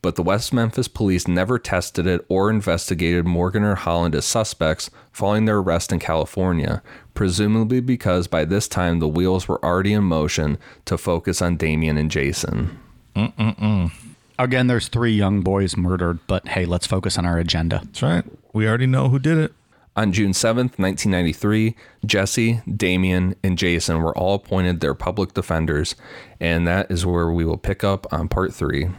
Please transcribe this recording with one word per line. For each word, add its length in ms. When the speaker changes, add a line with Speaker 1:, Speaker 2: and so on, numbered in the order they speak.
Speaker 1:
but 140
the 60
West 300
Memphis 360
Police 400
never 300
tested 480
it 220
or 220
investigated 760
Morgan 360
or 140
Holland 380
as 100
suspects 680
following 320
their 140
arrest 340
in 80
California, 840
presumably 680
because 460
by 180
this 240
time 300
the 100
wheels 380
were 180
already 280
in 120
motion 540
to 120
focus 420
on 160
Damien 400
and 140
Jason. 680
Speaker 2:
Mm-mm-mm. 760
Speaker 3:
Again, 300
there's 200
three 240
young 300
boys 340
murdered, 500
but 220
hey, 160
let's 220
focus 320
on 80
our 120
agenda. 460
Speaker 2:
That's 180
right. 220
We 120
already 200
know 220
who 100
did 200
it. 140
Speaker 1:
On 160
June 200
seventh, 460
nineteen 340
ninety-three, 640
Jesse, 560
Damien, 680
and 160
Jason 420
were 160
all 200
appointed 440
their 140
public 400
defenders, 600
and 260
that 240
is 140
where 260
we 140
will 140
pick 240
up 300
on 160
part 260
three. 340